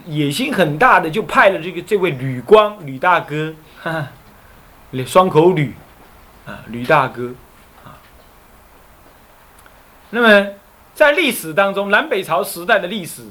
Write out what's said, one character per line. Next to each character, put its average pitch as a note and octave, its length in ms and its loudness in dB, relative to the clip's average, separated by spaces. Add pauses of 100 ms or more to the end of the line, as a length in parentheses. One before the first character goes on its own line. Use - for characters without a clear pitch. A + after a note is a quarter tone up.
野 D3+ 260 -2
心 B3+ 220 -4
很 D#3 260 0
大 A#3+ 220 4
的， D#3+ 80 -4
就 D#3 140 -4
派 A#3 280 4
了 E3+ 100 -2
这 E3+ 100 -10
个， E3 120 -10
这 G#3+ 140 -2
位 F3+ 140 0
吕 B2+ 300 -6
光， G#3 360 4 (100)
吕 C3 120 -12
大 F3 220 2
哥， D#3 340 -8 (260)
哈 E3 120 -8
哈， D#3 160 -6 (960)
双 F#3 240 2
口 E3 220 4
吕， C#3+ 220 -2 (720)
啊， G#2 220 -16
吕 A#2 180 -10
大 C3+ 240 2
哥， A#2+ 260 -10 (500)
啊。 - 100 -20 (2250)
那 A3 100 -4
么， G#3 280 4 (500)
在 D4 140 6
历 D4+ 180 0
史 D#3+ 240 -8
当 G3 180 2
中， G3 200 -4
南 B3+ 160 0
北 A3 120 -2
朝 E3 220 -2
时 F3 220 -10
代 G#3+ 120 2
的 F3+ 120 -4
历 F#3 180 -8
史， - 240 -16